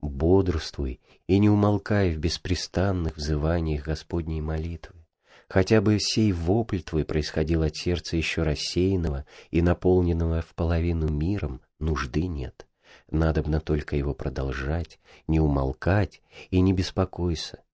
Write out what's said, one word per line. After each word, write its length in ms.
бодрствуй 1000
и 120
не 120
умолкай 640
в 60
беспрестанных 960
взываниях 720
Господней 540
молитвы. 540
Хотя 320
бы 180
сей 340
вопль 480
твой 240
происходил 580
от 120
сердца 420
ещё 280
рассеянного 840
и 120
наполненного 800
в 120
половину 540
миром, 520
нужды 480
нет. 380
Надобно 500
только 360
его 180
продолжать, 880
не 140
умолкать 800
и 100
не 120
беспокойся. 920